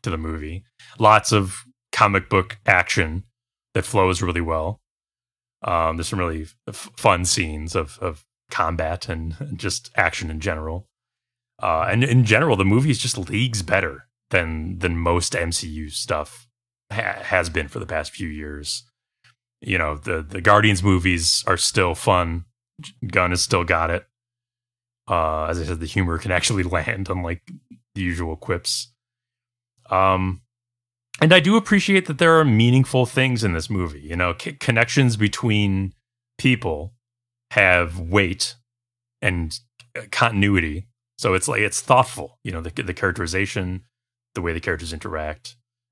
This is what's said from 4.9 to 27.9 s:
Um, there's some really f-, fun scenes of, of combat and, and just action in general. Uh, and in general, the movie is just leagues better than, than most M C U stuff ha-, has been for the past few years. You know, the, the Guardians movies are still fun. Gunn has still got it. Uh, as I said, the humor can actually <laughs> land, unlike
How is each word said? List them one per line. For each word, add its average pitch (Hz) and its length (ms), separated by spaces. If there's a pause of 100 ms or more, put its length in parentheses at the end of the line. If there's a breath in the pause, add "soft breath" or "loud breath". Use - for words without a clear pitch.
Um, 82 340
there's 82 120
some 98 100
really 80 280 (220)
f-, - 280
fun 92 280
scenes 78 500
of, 80 260
of 85 240 (260)
combat 82 580
and, 80 300
and 143 200
just - 380
action 85 340
in 78 100
general. 80 480 (760)
Uh, 82 260
and 113 140
in 127 220
general, 113 320
the 95 80
movie 123 260
is 117 80
just - 180
leagues 104 460
better 82 440 (240)
than, 85 500
than 87 180
most 85 380
M 85 160
C 80 160
U 78 200
stuff - 600 (440)
ha-, 104 300
has 90 260
been 78 200
for - 100
the - 80
past 78 240
few - 180
years. 73 560 (760 soft breath)
You 92 180
know, 76 180
the, 80 260
the 78 180
Guardians 104 420
movies 90 640
are 92 100
still 90 380
fun. 85 500 (600)
Gunn 90 240
has 87 100
still 87 240
got 82 260
it. 87 140 (1040)
Uh, 78 380
as 85 140
I 80 40
said, 80 160
the 82 60
humor 85 320
can 95 140
actually 90 300
<laughs> - 20
land, 90 440
unlike 85 340 (520)